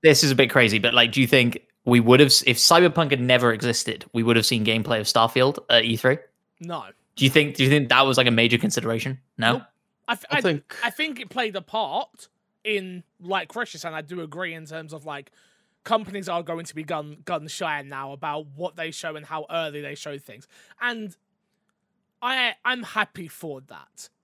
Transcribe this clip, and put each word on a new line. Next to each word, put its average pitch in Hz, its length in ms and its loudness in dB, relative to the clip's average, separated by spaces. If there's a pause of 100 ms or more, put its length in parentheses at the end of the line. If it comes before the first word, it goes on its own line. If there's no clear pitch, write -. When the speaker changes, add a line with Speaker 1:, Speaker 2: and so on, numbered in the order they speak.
Speaker 1:
this 156 220 6
is 139 80 2
a - 20 2
bit 123 160 4
crazy, 113 300 4
but, 120 140 0
like, 120 180 4
do 135 80 0
you 127 80 4
think 123 320 4 (240)
we 120 160 6
would 123 200 8
have, 143 80 10
s-, - 180 4
if 123 100 2
Cyberpunk 170 540 4
had 135 100 -2
never 123 320 4
existed, 113 640 -4
we 113 80 0
would 117 140 4
have 110 100 2
seen 113 180 0
gameplay 113 340 0
of 104 80 -4
Starfield 127 520 2 (100)
at 117 160 4
E 117 140 -2
three? 131 180 2 (420)
Speaker 2:
No. 170 280 -12 (300)
Speaker 1:
Do 135 80 0
you 135 60 6
think, 143 260 2
do 135 60 0
you 131 60 2
think 139 220 2
that 123 160 4
was, 131 100 2
like, 127 100 4
a 120 40 2
major 117 260 2
consideration? 113 640 -4 (160)
No? 113 220 0
Speaker 2:
Nope. - 40 -10 (460)
I 240 60 -4
th-, - 160 -14
Speaker 3:
I 294 80 0
Speaker 2:
I - 20 0
Speaker 3:
think 165 440 -6
Speaker 2:
I 233 60 -2
think 302 300 -8
it 214 80 -16
played 226 280 -6
a 185 60 -8
part 208 680 -8 (340)
in, 185 420 -8 (160)
like 180 280 -6
Chris 233 260 -10
is 156 80 -14
saying, 165 120 -10
I 156 60 -10
do 165 220 -12
agree 165 320 -10
in 160 100 -18
terms 160 300 -16
of, 147 100 -18
like, 143 260 -14 (520)
companies 196 480 -4
are 170 120 -4
going 165 220 -10
to - 100 -18
be 156 80 -10
gun, 151 440 -10
gun 160 220 -6
shy 151 340 -6
now 139 300 -12
about 151 340 -8 (100)
what 165 200 -10
they 160 140 -10
show 156 260 -12
and 151 100 -16
how 156 240 -10
early 156 320 -6
they 143 120 -14
show 143 240 -14
things. 131 300 -20 (320)
And 233 340 -8 (1080)
I, 247 320 -2 (100)
I'm 247 180 -4
happy 196 460 -8
for 143 340 -14
that. - 460 -20 (160)